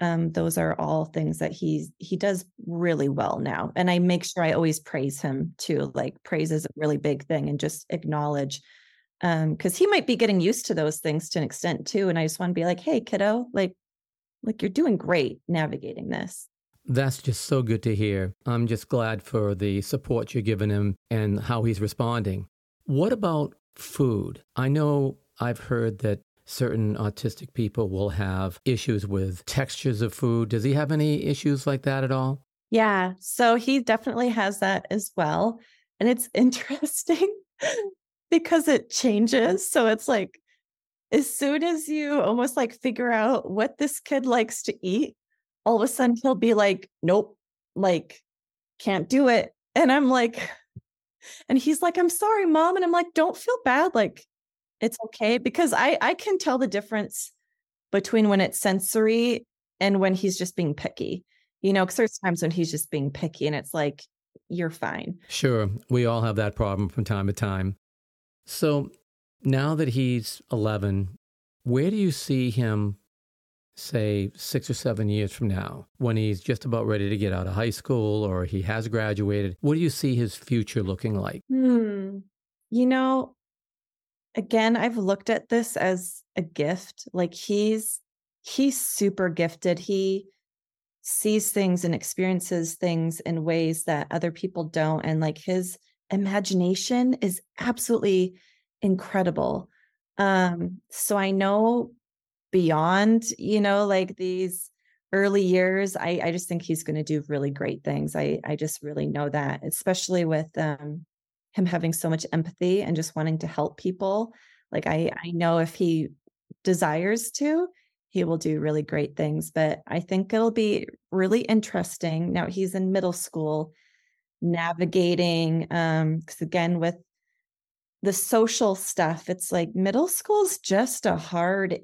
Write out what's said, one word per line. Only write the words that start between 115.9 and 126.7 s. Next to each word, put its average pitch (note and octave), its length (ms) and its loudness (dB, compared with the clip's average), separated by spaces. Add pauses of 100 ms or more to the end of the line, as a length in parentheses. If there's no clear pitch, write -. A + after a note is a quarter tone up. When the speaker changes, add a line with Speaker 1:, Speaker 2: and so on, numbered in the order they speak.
Speaker 1:
desires F#3 680 0
to, D#4+ 360 0 (420)
he F#3 140 0
will E3 140 0
do D#3 220 -2
really D3+ 220 0
great D3 340 -2
things. D#3 360 -2
But D#3 340 0
I E3+ 140 -2
think F#3+ 340 -2
it'll A3+ 180 2
be A3 360 0 (240)
really F#3+ 300 2
interesting. F3+ 920 -2
Now F3 160 0
he's F#3 260 -4
in F#3+ 180 0
middle F#3 200 2
school, D#3 600 -4 (680)
navigating, E3+ 1300 2
um, D#3+ 500 2
'cause - 200 -14
again, E3+ 380 0